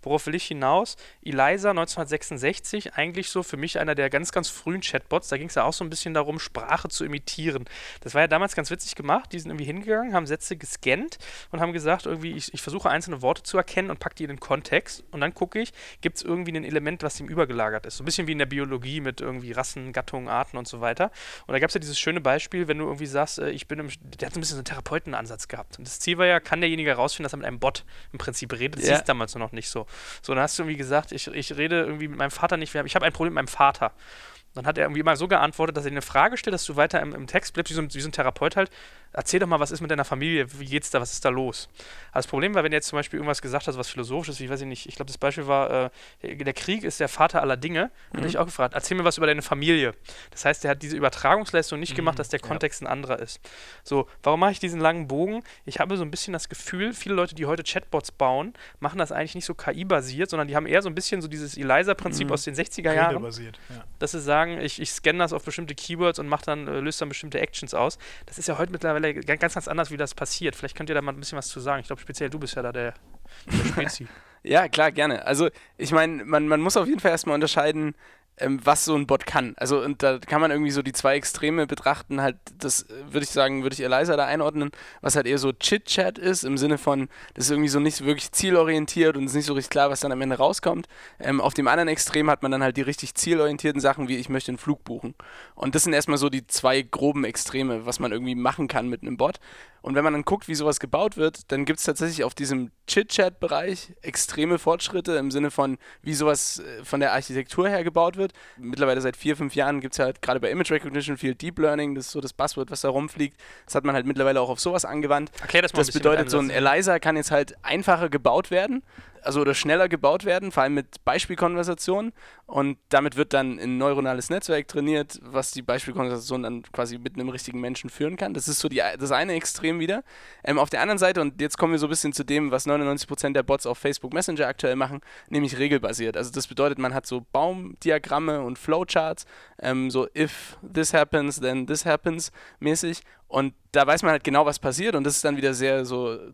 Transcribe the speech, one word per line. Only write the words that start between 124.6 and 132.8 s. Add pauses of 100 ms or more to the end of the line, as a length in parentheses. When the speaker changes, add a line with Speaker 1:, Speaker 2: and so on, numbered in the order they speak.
Speaker 2:
trainiert,
was
die
Beispielkonversation
dann (100)
quasi
mit
einem
richtigen
Menschen
führen
kann.
Das
ist
so
die, (160)
das
eine
Extrem
wieder. (420)
Ähm,
auf
der
anderen
Seite,
und
jetzt
kommen
wir
so
ein
bisschen
zu
dem,
was
neunundneunzig